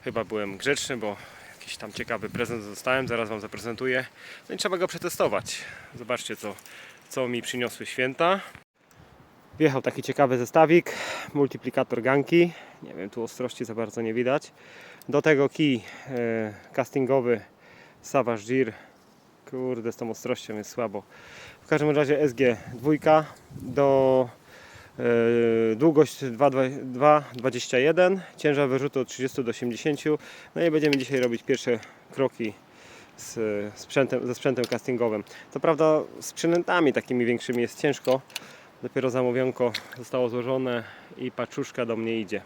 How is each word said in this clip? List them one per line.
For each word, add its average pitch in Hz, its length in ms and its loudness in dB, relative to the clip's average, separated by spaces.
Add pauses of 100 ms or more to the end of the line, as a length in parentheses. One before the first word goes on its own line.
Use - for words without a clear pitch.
Chyba 113 200 -4
byłem 101 340 -6
grzeczny, 131 400 -2
bo 107 180 -4 (440)
jakiś - 180 -14
tam 104 160 -14
ciekawy 110 360 -6
prezent 113 360 -6
dostałem, 127 420 -2
zaraz 117 220 -4
wam 107 100 -6
zaprezentuję. 117 680 -6 (440)
No - 60 -8
i - 20 -12
trzeba 185 200 -2
go 175 100 -2
przetestować. 165 720 -2 (380)
Zobaczcie, 120 400 -6
co, 104 200 -8 (540)
co 131 180 -4
mi 120 140 -4
przyniosły 117 440 -6
święta. 165 540 0 (1200)
Wjechał 139 220 4
taki 131 200 -4
ciekawy 131 360 2
zestawik, 127 540 6 (420)
multiplikator 131 680 0
ganki. 143 500 4 (320)
Nie - 100 -16
wiem, 95 160 -10
tu 117 140 -8
ostrości 123 420 -8
za 113 100 -10
bardzo 113 260 -6
nie 113 120 -2
widać. 123 380 0 (580)
Do 139 120 2
tego 139 280 4
kij, 135 320 2 (280)
e, 113 440 -2 (200)
castingowy 123 680 2 (600)
Savage 117 420 -2
Gear. 117 300 0 (760)
Kurde, 127 420 -6
z - 40 -10
tą 117 140 -8
ostrością 117 480 -8
jest 104 120 -10
słabo. 107 340 -6 (580)
W - 60 -20
każdym 151 220 2
razie 147 320 2
S 143 120 2
G 120 240 2 (160)
dwójka, 151 520 4 (260)
do, 131 800 4 (680)
e, 117 760 4
długość 147 500 4
dwa, 127 240 4 (340)
dwa, 143 400 4 (100)
dwadzieścia 123 440 -2
jeden, 180 440 4 (160)
ciężar 143 320 2
wyrzutu 135 300 0
od 123 80 -2
trzydziestu 131 360 -4
do 113 60 -2
osiemdziesięciu. 139 680 -2 (380)
No 165 100 2
i 170 60 4
będziemy 151 260 4
dzisiaj 131 220 -2
robić 120 240 0
pierwsze 123 360 0 (320)
kroki 120 420 -2 (640)
z - 220 -12 (400)
sprzętem, 127 480 0
ze 120 80 -2
sprzętem 127 300 0
castingowym. 117 580 -2 (280)
Co 151 80 -6
prawda 156 420 2 (180)
z - 140 -14
przynętami 170 600 2
takimi 123 320 0
większymi 120 360 -2
jest 117 200 -6
ciężko. 131 400 0 (600)
Dopiero 127 260 -2
zamówionko 123 640 0 (260)
zostało 127 320 -2
złożone 123 540 -2 (340)
i 127 140 -6
paczuszka 123 540 -6
do 117 100 -2
mnie 113 240 -2
idzie. 98 260 -6